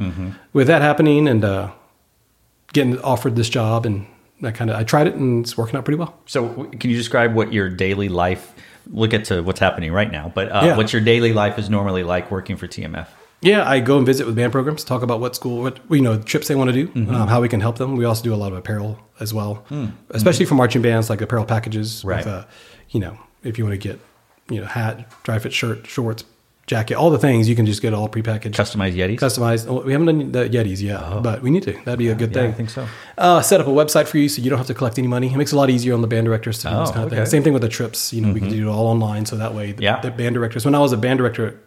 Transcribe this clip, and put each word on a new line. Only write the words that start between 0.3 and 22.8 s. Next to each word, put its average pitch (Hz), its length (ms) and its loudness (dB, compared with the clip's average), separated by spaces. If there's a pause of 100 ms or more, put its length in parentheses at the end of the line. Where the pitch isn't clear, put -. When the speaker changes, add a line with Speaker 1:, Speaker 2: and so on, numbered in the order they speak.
Speaker 2:
with 131 160 4
that 160 120 6
happening 147 460 4
and, 117 180 4
uh, 95 240 -2 (1040)
getting 127 280 2
offered 123 360 0
this 117 140 2
job, 113 340 0
and 98 220 -2 (360)
I 117 80 -4
kinda, 110 260 -4
I 113 80 -2
tried 151 220 4
it, - 80 -2
and 123 300 0
it's - 140 -10
working 113 180 -4
out 127 80 -6
pretty 147 140 0
well. 165 160 -8 (120)
Speaker 1:
So 120 220 -2
w-, 123 220 -10
can 123 200 -4
you 117 60 2
describe 117 380 2
what 110 180 2
your 101 160 2
daily 95 400 -2
life, 90 440 -2 (380)
look 110 240 0
at 107 120 0
to 90 160 0
what's 92 180 -4
happening 87 320 0
right 104 180 0
now, 78 240 -10
but, 95 160 -2
uh, 101 140 0
Speaker 2:
Yeah. 165 120 4
Speaker 1:
what's 107 160 0
your 113 100 2
daily 117 300 4
life 104 260 0
is 101 120 -6
normally 101 320 0
like 87 280 -2
working 92 260 -6
for 90 100 -10
T 95 160 -12
M 80 120 -8
F? - 200 -12 (280)
Speaker 2:
Yeah, 185 260 4
I 135 120 4
go 135 180 4
and 127 80 4
visit 131 200 2
with 113 100 -2
band 120 160 0
programs, 139 320 -2
talk 123 180 -4
about 120 180 -2
what 123 140 -4
school, 123 280 -6
what, 127 160 -6 (120)
you 147 100 4
know, 117 160 4
trips 147 320 -2
they 151 60 0
wanna 127 180 2
do, 139 160 0
Speaker 1:
Mm-hmm. 117 260 -2
Speaker 2:
um, 107 140 2
how 120 120 4
we 120 80 2
can 117 120 0
help 117 160 0
them. 131 200 -4
We 120 80 0
also 113 180 0
do 117 100 -2
a 107 40 0
lot 101 160 -4
of 92 60 -8
apparel 107 400 -6 (220)
as 107 140 -6
well, 104 360 -6
Speaker 1:
Mm. 135 220 -6 (180)
Speaker 2:
especially 160 340 2
Speaker 1:
Mm-hmm. - 60 0
Speaker 2:
for 156 40 4
marching 123 280 4
bands, 113 280 2
like, 104 100 -2
apparel 110 240 0
packages. 110 600 -4
Speaker 1:
Right. 92 200 -2
Speaker 2:
With, - 40 -10
uh, 92 160 -8 (460)